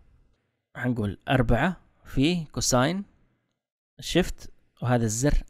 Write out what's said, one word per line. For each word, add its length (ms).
حنقول 440
أربعة 520
في 400
كوساين 580
شيفت 540
وهذا 240
الزر 440